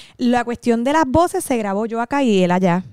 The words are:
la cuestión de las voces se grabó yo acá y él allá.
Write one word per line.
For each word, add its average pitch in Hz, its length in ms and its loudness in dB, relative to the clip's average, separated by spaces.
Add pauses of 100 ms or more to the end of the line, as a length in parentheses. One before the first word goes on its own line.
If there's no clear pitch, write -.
(180)
la 240 280 0
cuestión 233 380 -2
de 277 100 0
las 320 120 2
voces 330 380 0
se - 140 -2
grabó 208 280 -2
yo 226 160 -6
acá 277 220 -2
y 202 180 4
él 175 80 2
allá. 185 440 2